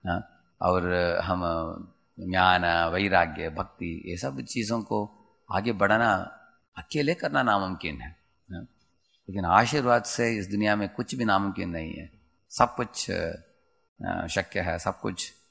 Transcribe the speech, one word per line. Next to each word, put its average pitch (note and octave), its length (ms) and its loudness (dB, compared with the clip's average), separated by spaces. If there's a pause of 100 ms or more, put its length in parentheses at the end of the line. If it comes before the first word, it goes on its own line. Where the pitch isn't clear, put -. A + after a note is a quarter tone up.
हाँ, - 540 -6
और F2+ 320 2 (300)
हम F2+ 180 0 (760)
ज्ञान, F#2 460 4
वैराग्य, E2+ 840 2
भक्ति, E2 560 -8
ये F2 120 -8
सब C3+ 240 -6
चीज़ों A2+ 400 -4
को G#2 320 -4 (380)
आगे G2+ 200 0
बढ़ाना G#2 420 4 (640)
अकेले D3 360 -2
करना C#3+ 300 0
नामुमकिन F#2 580 0
है। - 80 -12 (420)
हाँ, E2+ 100 -8 (680)
लेकिन F#2 160 -4
आशीर्वाद A#2+ 580 4
से A#2 340 0
इस F#2+ 100 -6
दुनिया G#2 280 2
में G2+ 140 -2
कुछ - 260 -6
भी B2 100 -2
नामुमकिन F#2+ 440 0
नहीं D#2+ 240 -6
है, D#2 180 -14 (380)
सब - 260 2
कुछ, - 360 -6
अ, - 1160 -8
शक्य G2 320 -4
है, F2 200 -2
सब - 200 -4
कुछ - 300 -6 (220)